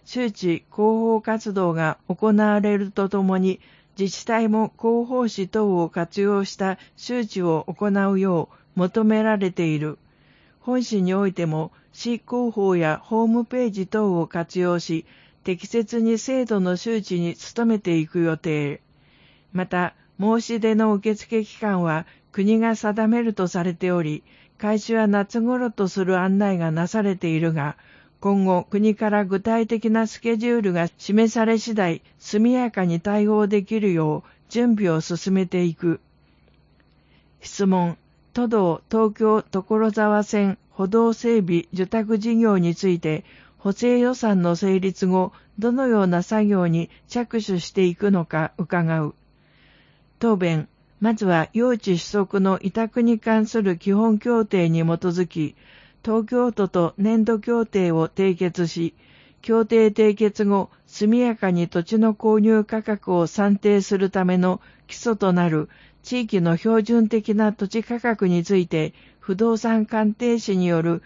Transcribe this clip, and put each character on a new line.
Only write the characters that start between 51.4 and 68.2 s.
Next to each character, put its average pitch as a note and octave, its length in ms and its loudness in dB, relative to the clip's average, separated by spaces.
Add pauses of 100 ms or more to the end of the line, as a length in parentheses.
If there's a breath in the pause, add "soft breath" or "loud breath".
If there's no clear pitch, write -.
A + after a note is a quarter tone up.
用 A#3+ 260 0
地 F3+ 180 0
取 - 20 -2
得 G3+ 400 -2
の F#3+ 220 2
委 F#3+ 100 -4
託 A3+ 300 -4
に A#3 160 2
関 A3 300 0
す A3+ 120 -2
る F#3+ 180 0
基 G3 160 -2
本 G#3+ 260 2
協 A#3 260 0
定 F3 240 0
に E3 120 2
基 - 20 0
づ E3+ 420 0
き、 D#3 300 -6 (500 soft breath)
東 A3 220 0
京 B3 240 0
都 G3+ 160 0
と E3+ 320 0
年 A3 260 2
度 A3+ 140 2
協 A#3 260 0
定 F3+ 260 0
を D#3+ 160 2
締 F#3+ 300 0
結 F3 300 -2
し、 E3 260 -4 (480 soft breath)
協 A3+ 240 2
定 A3 240 4
締 G#3+ 260 4
結 G#3 300 0
後、 G3+ 240 2 (160 soft breath)
速 G#3+ 300 0
や A#3+ 200 2
か G3 140 -2
に F3 200 2
土 F3 120 -2
地 A3 160 -2
の A3 160 4
購 G#3+ 240 2
入 G#3+ 260 4
価 A3 200 -6
格 G3 340 -2
を E3+ 80 2
算 G3+ 320 0
定 G#3 240 2
す G3 160 -2
る F#3+ 140 0
た F#3 140 0
め F3+ 120 2
の F#3 240 0 (240 soft breath)
基 - 80 -20
礎 A#3 220 -2
と F#3+ 180 2
な F3 160 2
る D#3 200 -2 (380 soft breath)
地 B3 140 -2
域 G#3+ 180 -2
の E3+ 160 2
標 A3 280 2
準 A3+ 260 2
的 G#3+ 260 0
な G#3+ 160 2
土 G#3 160 -6
地 A3+ 160 -4
価 A#3+ 160 -6
格 A3 300 0